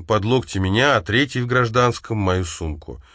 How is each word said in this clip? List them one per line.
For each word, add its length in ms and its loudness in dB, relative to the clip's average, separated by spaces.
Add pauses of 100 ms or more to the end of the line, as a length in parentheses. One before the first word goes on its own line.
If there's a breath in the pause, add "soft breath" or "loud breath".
под 180 2
локти 320 0
меня, 400 2
а 40 0
третий 400 -2
в 60 -2
гражданском 720 0
мою 280 0
сумку. 580 -8 (120)